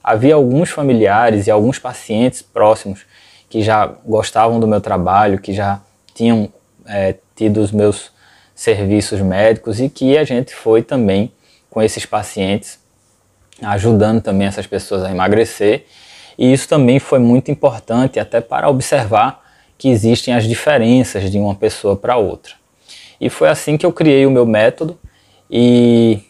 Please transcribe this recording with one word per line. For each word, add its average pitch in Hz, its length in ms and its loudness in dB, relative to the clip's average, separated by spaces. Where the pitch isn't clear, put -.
Havia 113 320 2
alguns 143 360 2
familiares 110 760 0
e 110 60 2
alguns 107 260 0
pacientes 120 640 -4
próximos 107 600 -2
que 110 140 -4
já 107 240 2
gostavam 110 720 -2
do 113 80 2
meu 104 140 0
trabalho, 95 580 0
que 98 140 -10
já 101 280 -4
tinham, 117 400 -2
é, 98 300 -4
tido 107 240 0
os 101 100 -2
meus 104 400 -2
serviços 101 640 -2
médicos 104 580 0
e 131 100 -2
que 135 300 0
a 151 60 0
gente 131 280 -6
foi 113 300 0
também 110 480 -2
com 113 100 -6
esses 110 240 -2
pacientes, 101 760 -6
ajudando 107 580 0
também 98 280 -2
essas 98 180 -8
pessoas 95 380 -6
a 95 80 -8
emagrecer. 104 720 0
E 127 160 2
isso 135 140 0
também 131 320 2
foi 135 220 0
muito 123 320 2
importante 123 680 -2
até 117 220 -2
para 156 280 -4
observar 127 760 -2
que 135 100 -2
existem 120 460 0
as 117 80 0
diferenças 117 880 0
de 104 80 -2
uma 101 160 -2
pessoa 107 400 -2
para 123 220 -2
outra. 92 360 -4
E - 120 -4
foi 160 180 0
assim 151 300 -2
que - 80 -2
eu - 80 0
criei 139 320 4
o 135 40 4
meu 123 140 2
método 113 540 0
e 117 800 4